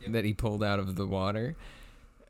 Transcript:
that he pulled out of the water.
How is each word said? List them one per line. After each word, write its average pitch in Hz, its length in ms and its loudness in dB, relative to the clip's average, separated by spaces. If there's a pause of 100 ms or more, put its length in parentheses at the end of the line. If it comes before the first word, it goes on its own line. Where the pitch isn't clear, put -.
that 110 180 2
he 104 80 4
pulled 107 300 0
out 101 160 4
of 95 160 -2
the 98 100 0
water. 101 500 0 (760)